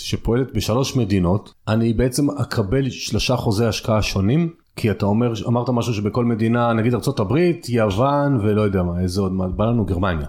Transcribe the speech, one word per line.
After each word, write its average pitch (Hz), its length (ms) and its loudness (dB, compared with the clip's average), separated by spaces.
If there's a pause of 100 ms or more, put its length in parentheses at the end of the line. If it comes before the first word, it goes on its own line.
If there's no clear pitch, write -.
שפועלת 120 500 -2
בשלוש 113 440 -2
מדינות, 98 580 0 (140)
אני 113 240 2
בעצם 127 380 0
אקבל 123 600 -2
שלושה - 460 -2
חוזי 117 280 0
השקעה 107 380 0
שונים, 123 460 0 (280)
כי 110 140 0
אתה 98 160 -2
אומר, 113 260 2 (160)
אמרת 120 200 0
משהו 120 260 0
שבכל 104 300 -2
מדינה, 117 480 2
נגיד 113 220 2
ארצות 123 260 -2
הברית, 160 480 0
יוון, 123 720 2
ולא 107 200 2
יודע 98 200 2
מה, 87 180 -2
איזה 92 200 0
עוד, 95 120 0
מה, 92 160 -2
בא 92 180 0
לנו 117 180 2
גרמניה, 87 440 -2